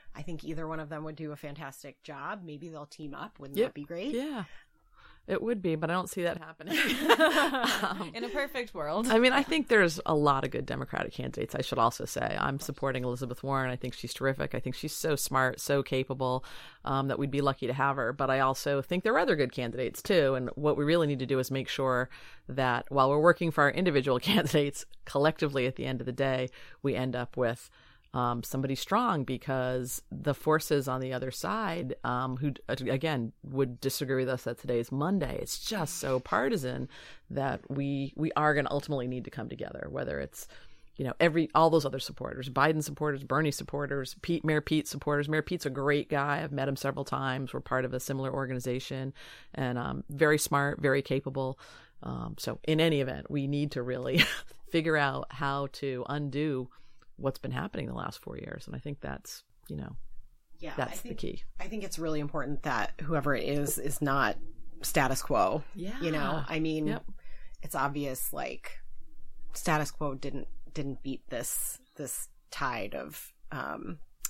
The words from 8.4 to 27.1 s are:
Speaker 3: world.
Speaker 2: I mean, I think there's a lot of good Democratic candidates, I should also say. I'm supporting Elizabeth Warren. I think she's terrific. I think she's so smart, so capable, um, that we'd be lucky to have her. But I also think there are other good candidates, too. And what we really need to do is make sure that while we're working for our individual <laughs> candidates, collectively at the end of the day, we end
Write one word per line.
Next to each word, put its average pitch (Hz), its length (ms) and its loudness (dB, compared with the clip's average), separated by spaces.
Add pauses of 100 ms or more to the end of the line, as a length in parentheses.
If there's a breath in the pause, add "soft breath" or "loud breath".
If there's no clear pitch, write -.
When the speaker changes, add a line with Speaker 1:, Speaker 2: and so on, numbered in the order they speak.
Speaker 3:
world. 175 340 0
Speaker 2:
I 226 120 6
mean, 254 140 8
I 277 100 4
think 320 240 0
there's 180 380 6
a 160 100 4
lot 143 280 6
of 135 80 -2
good 131 140 -4
Democratic 131 480 -4
candidates, - 420 -4
I 127 60 0
should - 160 -2
also 120 280 2
say. - 340 -2
I'm 139 200 0
supporting 131 440 -4
Elizabeth 123 400 -4
Warren. 135 260 0
I 123 60 -2
think 123 180 -6
she's - 200 -10
terrific. 135 420 0
I 127 40 -2
think 127 160 -4
she's - 180 -6
so 156 220 0
smart, 131 440 2
so 139 240 2
capable, 131 600 0 (420 loud breath)
um, 135 220 2
that 135 120 0
we'd 139 120 0
be 139 100 2
lucky 135 260 2
to 123 60 0
have 139 240 2
her. 123 160 0
But 139 160 2
I 135 100 4
also 135 420 2
think 180 220 -2
there 185 100 4
are 285 60 6
other 262 160 4
good 131 160 2
candidates, 120 500 -4
too. 151 340 6
And 127 200 -2
what 147 220 2
we 147 80 2
really 160 220 6
need 139 120 0
to 131 60 -2
do 131 140 2
is 127 120 -2
make 135 180 -2
sure 127 400 2 (400 loud breath)
that 127 400 2
while 135 200 6
we're 147 100 6
working 170 320 6
for 147 120 4
our 139 80 8
individual 139 480 4
<laughs> 196 120 0
candidates, 151 540 4 (200)
collectively 143 640 2
at 131 80 -2
the 123 100 -4
end 131 160 -2
of 117 40 -6
the 127 60 -2
day, 131 380 0 (320 loud breath)
we 139 140 2
end 127 200 0